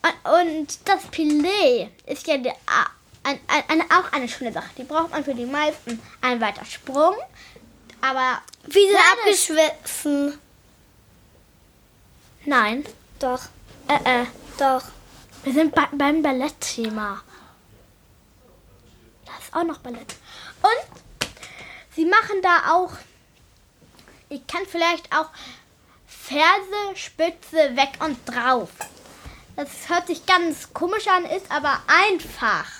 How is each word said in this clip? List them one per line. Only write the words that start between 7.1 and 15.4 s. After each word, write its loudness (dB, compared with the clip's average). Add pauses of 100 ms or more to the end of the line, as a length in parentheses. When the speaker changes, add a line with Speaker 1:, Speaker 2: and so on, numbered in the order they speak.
Speaker 2:
aber -2 (220)
Speaker 1:
Wir 6
sind 4
Speaker 2:
Pferde 6
Speaker 1:
abgeschwiffen. 0 (2000)
Speaker 2:
Nein. 0 (340)
Speaker 1:
Doch. -2 (460)
Speaker 2:
Äh, 2
äh. -4 (320)
Speaker 1:
Doch. 2 (600)